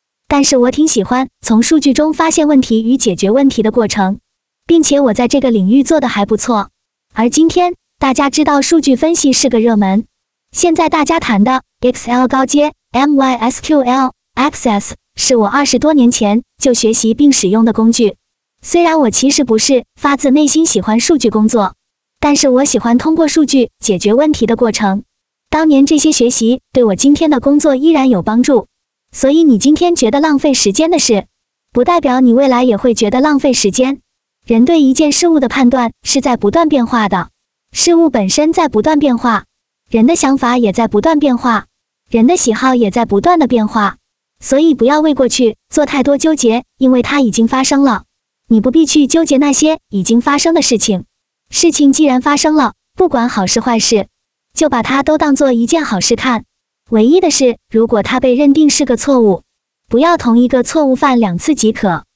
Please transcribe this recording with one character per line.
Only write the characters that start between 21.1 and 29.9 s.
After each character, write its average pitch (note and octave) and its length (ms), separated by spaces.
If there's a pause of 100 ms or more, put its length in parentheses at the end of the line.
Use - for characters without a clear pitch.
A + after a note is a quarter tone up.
据 A#3 120
工 G#3+ 180
作， G#3 280 (440)
但 D4 160
是 C#4 140
我 B3+ 160
喜 A#3+ 140
欢 A#3 180
通 D#4+ 180
过 D#4+ 120
数 D4+ 180
据 B3+ 240 (100)
解 F#3+ 200
决 G#3 140
问 D4+ 200
题 A3 140
的 A#3 80
过 A3+ 160
程。 G3+ 320 (460)
当 D#4 180
年 C#4 180
这 D4+ 140
些 D4+ 120
学 B3 200
习 A#3+ 300 (120)
对 B3 100
我 G3+ 120
今 C#4+ 200
天 D#4 140
的 C4+ 100
工 C#4+ 200
作 C#4+ 160
依 C#4+ 140
然 C4+ 200
有 F#3+ 120
帮 A3 200
助。 C4 260 (440)
所 - 180
以 D#4+ 140
你 B3 160
今 D4 160
天 F4 200